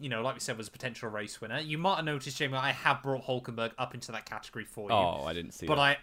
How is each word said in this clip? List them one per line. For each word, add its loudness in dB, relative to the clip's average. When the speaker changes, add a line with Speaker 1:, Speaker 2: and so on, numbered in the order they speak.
Speaker 1:
you -8
know, -2
like -2
we -10
said, -4
was -8
a -14
potential -8
race -6
winner. -4
You -4
might 4
have -2
noticed, -2
Jamie, 0
I 6
have 4
brought 0
Hulkenberg -2
up -2
into -10
that -6
category -8
for -8
you. 6
Speaker 2:
Oh, 4
I -2
didn't -6
see -8
Speaker 1:
But 4
Speaker 2:
that. 4
Speaker 1:
I, 6